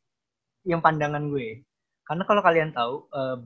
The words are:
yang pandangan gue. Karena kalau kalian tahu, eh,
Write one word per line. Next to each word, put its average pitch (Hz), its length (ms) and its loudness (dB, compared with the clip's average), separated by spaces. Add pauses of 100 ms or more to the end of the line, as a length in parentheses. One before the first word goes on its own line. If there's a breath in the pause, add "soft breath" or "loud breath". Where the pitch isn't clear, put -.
(680)
yang 165 160 0
pandangan 147 480 0
gue. 120 320 -6 (380)
Karena 170 240 -6
kalau 208 160 2
kalian 165 320 4
tahu, 120 340 -4
eh, 131 380 -4